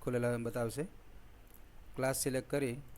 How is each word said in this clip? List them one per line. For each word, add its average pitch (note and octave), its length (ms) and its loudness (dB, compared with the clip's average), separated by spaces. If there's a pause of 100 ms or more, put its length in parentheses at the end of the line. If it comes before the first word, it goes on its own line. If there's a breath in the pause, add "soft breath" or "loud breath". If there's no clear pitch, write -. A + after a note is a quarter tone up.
ખુલેલા A#2+ 340 4
બતાવશે. A#2 460 0 (1160)
ક્લાસ C3 260 4
સિલેક્ટ C3 280 2
કરી, C3+ 260 2 (220)